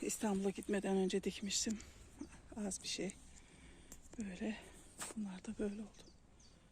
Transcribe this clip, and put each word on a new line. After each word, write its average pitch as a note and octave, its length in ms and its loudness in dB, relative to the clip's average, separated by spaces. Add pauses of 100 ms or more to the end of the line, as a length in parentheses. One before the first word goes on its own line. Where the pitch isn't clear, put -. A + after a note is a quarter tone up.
İstanbul'a G3 480 4
gitmeden G3 460 4
önce F#3+ 280 6
dikmiştim. G#3 540 2 (880)
Az - 160 -2
bir - 60 -4
şey. F#3 240 0 (1040)
Böyle. G#3+ 380 0 (600)
Bunlar G3 280 -4
da G#3+ 140 -4
böyle G#3 220 0
oldu. - 240 -12 (680)